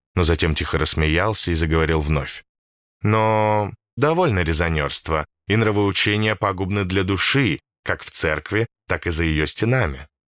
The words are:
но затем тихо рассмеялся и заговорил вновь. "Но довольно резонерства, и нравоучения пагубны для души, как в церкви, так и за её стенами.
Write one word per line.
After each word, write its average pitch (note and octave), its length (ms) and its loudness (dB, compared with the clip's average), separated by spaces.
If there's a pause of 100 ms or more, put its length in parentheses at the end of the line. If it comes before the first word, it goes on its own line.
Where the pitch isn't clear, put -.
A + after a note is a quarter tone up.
(140)
но F2+ 80 2
затем E2 320 2
тихо - 240 -2
рассмеялся D#2+ 720 0
и E2+ 40 0
заговорил D#2+ 460 2
вновь. D2 440 -2 (580)
"Но G#2+ 720 2 (240)
довольно D3 480 2
резонерства, D#2 840 0 (220)
и G2+ 80 2
нравоучения G#2 800 2
пагубны G2 480 -2
для F#2+ 180 0
души, G2 560 0 (260)
как - 180 -4
в - 80 -8
церкви, F2+ 560 -2 (200)
так F2+ 200 -4
и F2+ 40 0
за E2 140 0
её D2+ 220 2
стенами. F#2 600 -2 (300)